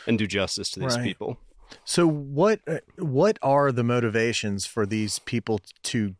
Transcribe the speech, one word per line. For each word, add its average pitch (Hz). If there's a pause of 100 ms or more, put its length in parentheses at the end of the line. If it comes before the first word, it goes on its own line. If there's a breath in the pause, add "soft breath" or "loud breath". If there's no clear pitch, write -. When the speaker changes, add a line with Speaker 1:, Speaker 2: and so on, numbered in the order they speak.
Speaker 1:
and 117
do 107
justice 95
to -
these 131
Speaker 2:
Right. 120
Speaker 1:
people. 117 (460 loud breath)
Speaker 2:
So 175
what, 151
uh, 156 (180)
what 175
are 139
the 120
motivations 113
for 107
these 107
people 110 (220)
to 107